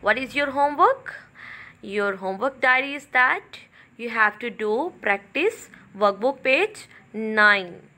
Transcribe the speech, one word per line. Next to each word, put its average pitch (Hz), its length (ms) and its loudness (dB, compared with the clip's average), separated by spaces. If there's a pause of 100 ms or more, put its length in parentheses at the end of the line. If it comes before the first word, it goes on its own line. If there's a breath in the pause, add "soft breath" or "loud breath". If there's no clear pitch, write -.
What 208 160 0
is 247 180 -8
your 285 160 -2
homework? 294 640 0 (680 loud breath)
Your 202 360 -4
homework 196 420 -6
diary 269 360 0
is 285 180 -14
that 262 460 0 (360 soft breath)
you 233 140 -10
have 214 300 2
to 240 100 -6
do 226 520 -2
practice 269 680 -2 (280 loud breath)
workbook 208 460 0
page 330 440 0 (260 loud breath)
nine. 208 720 2 (140)